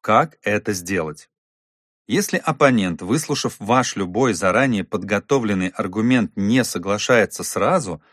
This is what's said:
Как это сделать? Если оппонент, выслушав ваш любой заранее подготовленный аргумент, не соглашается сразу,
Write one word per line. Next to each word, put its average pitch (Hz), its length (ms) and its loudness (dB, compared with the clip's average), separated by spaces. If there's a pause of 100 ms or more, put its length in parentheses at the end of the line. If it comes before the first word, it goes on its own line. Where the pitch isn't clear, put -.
Как 127 420 0
это 104 300 -2
сделать? 87 560 -6 (760)
Если 185 320 -2
оппонент, 123 640 2
выслушав 131 560 -2
ваш 120 380 0
любой 98 360 0
заранее 98 520 2
подготовленный 101 840 -2
аргумент, 107 680 0
не 110 300 2
соглашается 101 800 0
сразу, 104 580 -2 (100)